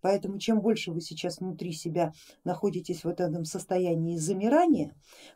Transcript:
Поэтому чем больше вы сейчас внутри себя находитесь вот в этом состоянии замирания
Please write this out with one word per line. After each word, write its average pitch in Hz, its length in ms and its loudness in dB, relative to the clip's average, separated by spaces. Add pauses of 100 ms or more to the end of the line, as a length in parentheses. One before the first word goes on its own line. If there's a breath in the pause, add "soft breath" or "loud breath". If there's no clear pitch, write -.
Поэтому 196 380 0
чем 220 220 2
больше 208 320 0
вы 165 80 -2
сейчас 165 380 -6
внутри 180 340 -6
себя 160 400 -2 (320 loud breath)
находитесь 175 600 -2
вот 170 140 -4
в 185 40 2
этом 170 220 -2
состоянии 170 720 0
замирания 202 800 2 (420 loud breath)